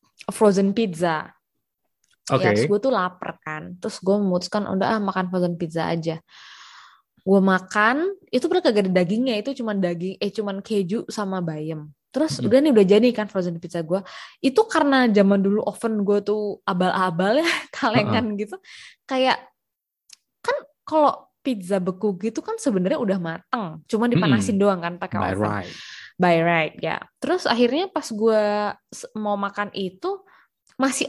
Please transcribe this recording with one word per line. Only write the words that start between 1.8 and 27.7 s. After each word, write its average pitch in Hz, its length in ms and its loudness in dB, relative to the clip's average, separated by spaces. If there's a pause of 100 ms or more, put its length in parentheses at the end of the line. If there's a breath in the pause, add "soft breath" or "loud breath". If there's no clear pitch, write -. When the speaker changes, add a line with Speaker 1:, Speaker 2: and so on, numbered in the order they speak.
Speaker 2:
Oke. 135 160 2
Speaker 1:
Ya, 104 80 4
terus 117 160 2
gue 208 100 2
tuh 262 140 0
lapar 180 480 -4
kan. 156 400 -12
Terus 214 160 -8
gue 190 240 0
memutuskan, 190 480 -2
udah 196 260 0
ah, 214 60 -2
makan 185 320 -4
frozen 175 240 0
pizza 165 320 -4
aja. 165 320 -4 (1040 loud breath)
Gue 196 160 6
makan, 208 640 2 (240)
itu 254 160 0
bener 349 160 2
kagak 208 240 2
ada 185 160 2
dagingnya, 220 400 0
itu 214 80 -6 (160)
cuman 202 160 -2
daging, 175 400 -4
eh, 202 80 -2
cuman 196 320 -6
keju 202 480 -4
sama 190 320 -4
bayam. 156 480 -6 (200)
Terus 311 320 -2
Speaker 2:
Mm-mm. 240 80 0
Speaker 1:
udah 233 80 6
nih, 294 160 4
udah 208 160 8
jadi 214 240 6
kan 214 160 -4
frozen 175 320 -4
pizza 170 240 -8
gue. 180 160 -2 (400 loud breath)
Itu 277 240 2
karena 277 400 2
zaman 202 400 4
dulu 202 160 2
oven 220 400 -2
gue 202 240 0
tuh 208 400 -2
abal-abal 185 720 2
ya, 320 80 2 (180)
<laughs> - 140 -20
kalengan 220 560 0
Speaker 2:
Heeh. 202 80 -6
Speaker 1:
gitu. 214 140 -10 (500 loud breath)
Kayak, 262 320 2 (1040)
kan 539 160 0 (240)
kalau - 480 0 (160)
pizza 202 320 -2
beku 185 400 -2
gitu 220 240 -6
kan 453 160 -6
sebenarnya 214 400 0
udah 196 240 0
mateng, 165 640 -8
cuman 226 240 0
dipanasin 196 480 2
Speaker 2:
Mm-mm. 196 80 4
Speaker 1:
doang 190 160 2
kan 170 160 -6
pakai - 240 -6
Speaker 2:
By 190 160 0
Speaker 1:
oven. 104 160 2
Speaker 2:
right. 92 220 -6 (420 loud breath)
Speaker 1:
By 175 240 4
right, 165 400 2
ya. 160 160 -4 (240)
Terus 349 240 -2
akhirnya 247 480 0